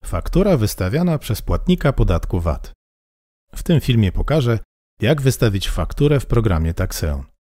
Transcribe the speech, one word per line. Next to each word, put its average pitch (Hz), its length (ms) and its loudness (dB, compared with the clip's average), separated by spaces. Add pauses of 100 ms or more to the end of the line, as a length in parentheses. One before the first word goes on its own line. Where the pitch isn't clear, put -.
Faktura 175 480 2
wystawiana 127 600 0
przez - 240 -6
płatnika 147 520 0
podatku 92 460 0
vat. 82 340 -4 (800)
W - 80 -10
tym 160 180 2
filmie 110 300 2
pokażę, 120 480 0 (420)
jak 147 200 0
wystawić 117 480 0
fakturę 143 500 0
w - 60 -6
programie 90 480 0
Taxeon. 76 520 -4 (240)